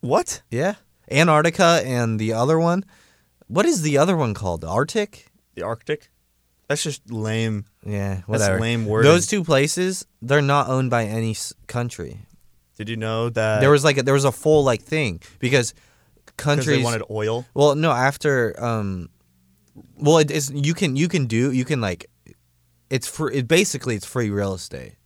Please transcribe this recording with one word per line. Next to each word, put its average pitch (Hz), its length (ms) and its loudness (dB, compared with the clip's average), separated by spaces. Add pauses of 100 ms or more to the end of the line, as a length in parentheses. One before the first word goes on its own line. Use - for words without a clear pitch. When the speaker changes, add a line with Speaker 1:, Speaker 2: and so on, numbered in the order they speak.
Speaker 1:
What? - 500 -2
Speaker 2:
Yeah. 165 260 -2 (340)
Antarctica 165 720 4
and 120 340 -2
the 107 140 -2
other 135 260 2
one. 170 260 0 (600)
What 175 200 0
is 285 160 0
the 147 160 2
other 175 180 4
one 131 160 0
called? 90 300 -4
The 80 60 -8
Arctic? 151 580 -4 (280)
Speaker 1:
The 175 80 -10
Arctic? - 480 -8 (560)
That's 147 160 -2
just - 300 -8
lame. 110 540 -4 (200)
Speaker 2:
Yeah, 98 280 -4
Speaker 1:
That's 92 120 -10
Speaker 2:
whatever. 104 320 0
Speaker 1:
lame 113 280 -2
wording. 110 240 4
Speaker 2:
Those 175 160 4
two 202 180 -2
places, 165 640 0 (160)
they're 139 200 2
not 139 260 0
owned 131 220 -2
by 117 140 0
any 110 280 -4
s-, - 200 -10 (160)
country. 117 520 -8 (560)
Speaker 1:
Did 107 120 -10
you 113 80 -6
know 110 320 -4
that 110 320 0
Speaker 2:
There 135 100 6
was, 143 140 6
like, 147 140 4
a, 135 40 0
there 135 120 2
was 139 100 2
a 135 80 2
full, 151 320 2
like, 120 180 2
thing 127 380 -4 (180)
because 123 360 0 (520)
Speaker 1:
'Cause - 80 -20 (220)
Speaker 2:
countries 143 220 0
Speaker 1:
they 135 40 2
wanted 117 280 -2
oil? 107 340 -4 (100)
Speaker 2:
Well, 143 220 4
no, 156 160 2
after, 131 720 0
um, 101 480 -4 (880)
well, 151 200 6
it 151 120 2
is, 143 220 -4
you 143 220 -2
can, 156 220 -2
you 156 100 2
can 147 200 -2
do, 117 260 0
you 127 140 0
can, 143 160 -2
like, 92 240 -6 (840)
it's 131 160 -4
fr-, 151 240 -6
it 131 160 -4
basically 143 480 0
it's 104 120 -8
free 117 240 -4
real 101 240 -2
estate. 67 400 -14 (120)